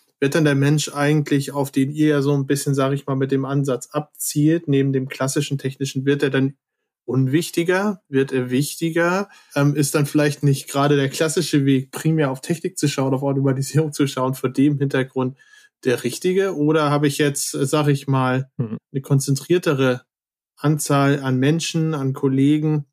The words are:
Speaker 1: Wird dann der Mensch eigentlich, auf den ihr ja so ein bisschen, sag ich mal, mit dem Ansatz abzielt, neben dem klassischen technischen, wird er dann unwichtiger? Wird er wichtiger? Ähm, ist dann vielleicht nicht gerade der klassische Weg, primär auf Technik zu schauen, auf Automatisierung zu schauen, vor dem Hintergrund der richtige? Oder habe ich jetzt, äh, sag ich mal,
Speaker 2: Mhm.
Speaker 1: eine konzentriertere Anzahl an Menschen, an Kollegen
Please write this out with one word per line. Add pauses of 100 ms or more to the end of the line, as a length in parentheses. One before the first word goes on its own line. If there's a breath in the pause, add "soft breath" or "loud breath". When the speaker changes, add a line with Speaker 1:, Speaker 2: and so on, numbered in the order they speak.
(200)
Speaker 1:
Wird
dann
der
Mensch
eigentlich,
auf
den
ihr
ja
so
ein
bisschen,
sag
ich
mal,
mit
dem
Ansatz
abzielt,
neben
dem
klassischen
technischen,
wird
er
dann (500)
unwichtiger?
Wird
er
wichtiger? (260 loud breath)
Ähm,
ist
dann
vielleicht
nicht
gerade
der
klassische
Weg,
primär
auf
Technik
zu
schauen,
auf
Automatisierung
zu
schauen,
vor
dem
Hintergrund (480 soft breath)
der
richtige?
Oder
habe
ich
jetzt,
äh,
sag
ich
mal,
Speaker 2:
Mhm. (140)
Speaker 1:
eine
konzentriertere (540)
Anzahl
an
Menschen,
an
Kollegen